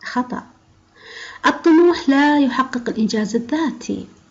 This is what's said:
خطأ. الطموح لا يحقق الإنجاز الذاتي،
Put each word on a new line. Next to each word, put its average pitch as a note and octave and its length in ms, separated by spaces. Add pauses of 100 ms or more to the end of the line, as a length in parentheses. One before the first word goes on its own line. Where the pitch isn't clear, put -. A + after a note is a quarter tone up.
خطأ. - 400 (1040)
الطموح E4+ 640
لا D4 300
يحقق B3 500
الإنجاز G#3+ 460
الذاتي، A#3+ 720 (240)